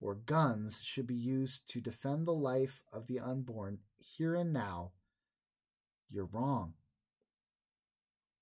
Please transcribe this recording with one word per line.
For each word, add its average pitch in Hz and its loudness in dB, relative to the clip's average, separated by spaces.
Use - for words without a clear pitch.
or 101 -2
guns 117 2
should 131 -4
be 123 -2
used 131 0
to 123 -4
defend 139 0
the 170 4
life 135 2
of 113 -8
the 127 -2
unborn 117 -4
here 165 0
and 170 2
now, 92 -2
you're 98 -4
wrong. 113 0